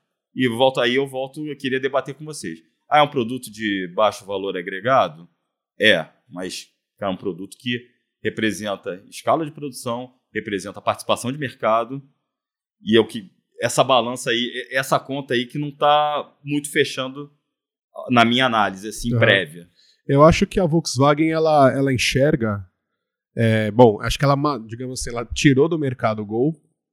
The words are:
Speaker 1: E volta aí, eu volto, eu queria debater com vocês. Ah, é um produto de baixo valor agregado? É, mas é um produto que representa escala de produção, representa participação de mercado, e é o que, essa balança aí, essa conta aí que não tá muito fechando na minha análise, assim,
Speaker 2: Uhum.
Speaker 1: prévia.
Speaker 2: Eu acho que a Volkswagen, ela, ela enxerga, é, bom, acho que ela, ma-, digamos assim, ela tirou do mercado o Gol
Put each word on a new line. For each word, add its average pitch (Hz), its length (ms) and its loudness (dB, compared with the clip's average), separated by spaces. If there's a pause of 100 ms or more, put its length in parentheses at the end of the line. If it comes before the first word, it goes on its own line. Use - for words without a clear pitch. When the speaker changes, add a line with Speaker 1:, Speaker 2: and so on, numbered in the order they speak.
(340)
Speaker 1:
E 127 140 0
volta 131 340 2
aí, 123 140 2
eu 135 100 0
volto, 135 400 -10
eu 143 120 -10
queria 131 220 -4
debater 135 360 -4
com 156 80 -18
vocês. 143 360 -12 (300)
Ah, 151 100 4
é - 20 6
um 147 80 2
produto 127 420 -6
de 101 420 -4
baixo 104 320 0
valor 98 320 -6
agregado? 95 680 -2 (500)
É, 90 300 2 (220)
mas 90 400 -12 (300)
é 104 80 -6
um 92 100 -4
produto 95 420 -10
que 120 340 -8 (300)
representa 101 840 -4
escala 147 360 -2
de 147 60 -12
produção, 127 640 -10 (200)
representa 101 480 -2
participação 110 500 -2
de 135 60 -6
mercado, 120 640 -2 (800)
e 104 140 2
é 113 40 10
o 107 60 4
que, 104 260 -14 (300)
essa 120 220 2
balança 123 480 0
aí, 120 400 -4
essa 135 280 0
conta 135 340 -8
aí 123 120 0
que 123 120 -10
não 147 140 -6
tá 147 720 0
muito 143 280 -6
fechando 139 600 -4 (800)
na 117 160 6
minha 123 200 2
análise, 101 420 0
assim, 117 260 -6
Speaker 2:
Uhum. 120 60 0
Speaker 1:
prévia. 90 500 0 (380)
Speaker 2:
Eu 139 160 6
acho 165 220 6
que - 140 -4
a 185 60 2
Volkswagen, 151 640 2
ela, 156 400 4
ela 135 220 0
enxerga, 117 680 0 (720)
é, 110 360 2
bom, 107 300 8
acho 117 180 -4
que 147 60 0
ela, 139 100 4
ma-, 139 240 -2
digamos 120 400 -12
assim, - 100 -8
ela 120 160 -6
tirou 139 420 4
do 165 120 -2
mercado 123 420 -2
o 104 40 -6
Gol 120 280 0 (400)